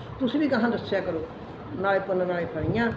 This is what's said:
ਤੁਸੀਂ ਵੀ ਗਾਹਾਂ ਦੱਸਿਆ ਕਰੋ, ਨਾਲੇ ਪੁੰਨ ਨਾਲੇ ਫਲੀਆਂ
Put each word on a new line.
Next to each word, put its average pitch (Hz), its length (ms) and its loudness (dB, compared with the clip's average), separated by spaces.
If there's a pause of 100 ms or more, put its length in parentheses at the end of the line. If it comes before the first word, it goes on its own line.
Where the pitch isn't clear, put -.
(200)
ਤੁਸੀਂ 262 200 2
ਵੀ 302 80 4
ਗਾਹਾਂ 240 220 4
ਦੱਸਿਆ 202 300 0
ਕਰੋ, 165 260 -2 (540)
ਨਾਲੇ 196 200 4
ਪੁੰਨ 185 280 0
ਨਾਲੇ 175 180 0
ਫਲੀਆਂ 208 520 0